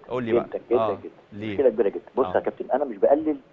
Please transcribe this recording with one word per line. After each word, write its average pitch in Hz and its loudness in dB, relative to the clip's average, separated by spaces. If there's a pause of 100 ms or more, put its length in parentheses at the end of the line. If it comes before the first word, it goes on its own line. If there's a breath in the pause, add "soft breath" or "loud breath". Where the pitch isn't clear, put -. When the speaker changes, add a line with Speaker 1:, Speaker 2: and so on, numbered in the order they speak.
Speaker 1:
قول 123 -4
لي 113 -4
بقى. 120 4
Speaker 2:
جدًا، - -8 (100)
جدًا، 120 4
Speaker 1:
آه. 107 0
Speaker 2:
جدًا. 85 -12 (240)
Speaker 1:
ليه؟ 104 -8
Speaker 2:
مشكله 131 4
كبيره 110 2
جدًا. 90 -6 (140)
بص - 2
Speaker 1:
آه. 92 -2
Speaker 2:
يا 101 2
كابتن، - -6
انا 139 0
مش 117 -8
بقلل 147 2 (160)